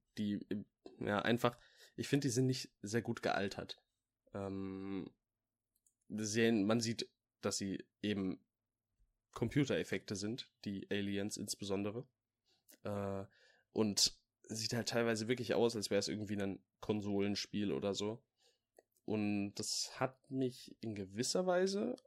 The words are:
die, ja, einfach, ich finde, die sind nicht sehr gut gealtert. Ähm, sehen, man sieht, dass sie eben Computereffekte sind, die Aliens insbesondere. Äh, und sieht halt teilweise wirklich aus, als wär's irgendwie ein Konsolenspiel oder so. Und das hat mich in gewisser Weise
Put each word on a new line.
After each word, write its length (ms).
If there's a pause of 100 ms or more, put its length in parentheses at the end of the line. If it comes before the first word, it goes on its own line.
(180)
die, 220 (580)
ja, 220
einfach, 360 (400)
ich 120
finde, 180
die 60
sind 140
nicht 240 (120)
sehr 180
gut 220
gealtert. 580 (540)
Ähm, 760 (1080)
sehen, 480
man 140
sieht, 280 (320)
dass 180
sie 260 (180)
eben 420 (880)
Computereffekte 840
sind, 340 (140)
die 260
Aliens 460
insbesondere. 680 (760)
Äh, 420 (480)
und 460 (300)
sieht 240
halt 160
teilweise 400
wirklich 260
aus, 220
als 140
wär's 180
irgendwie 320
ein 220 (180)
Konsolenspiel 920
oder 220
so. 280 (840)
Und 500
das 460
hat 300
mich 500
in 140
gewisser 520
Weise 500 (100)